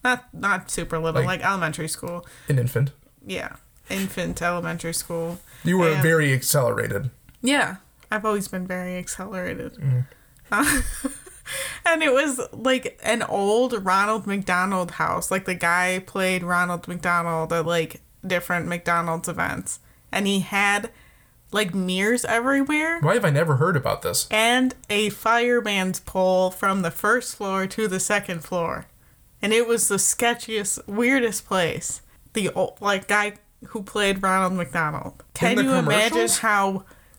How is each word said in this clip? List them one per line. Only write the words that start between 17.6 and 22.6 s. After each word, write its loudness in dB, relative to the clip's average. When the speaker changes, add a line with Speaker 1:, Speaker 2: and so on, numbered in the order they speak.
Speaker 1:
like, -2
different -2
McDonald's -2
events. -6
And -2
he 2
had, 0
like, 0
mirrors 0
everywhere. 0